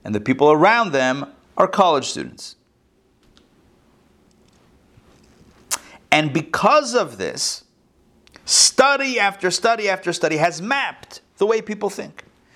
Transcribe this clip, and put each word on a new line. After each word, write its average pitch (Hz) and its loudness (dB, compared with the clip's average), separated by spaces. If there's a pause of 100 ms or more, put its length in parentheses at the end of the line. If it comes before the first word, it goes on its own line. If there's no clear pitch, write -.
and 104 -8
the 104 -2
people 131 2
around 202 4
them 131 -2 (260)
are 180 2
college 175 2
students. - -12 (3500)
And 151 2
because 226 0
of 151 -2
this, - -6 (800)
study 269 2
after 190 0
study 214 0
after 190 -2
study 160 0
has 165 0
mapped 254 -6 (160)
the - -2
way 220 2
people 208 -6
think. - -16 (320)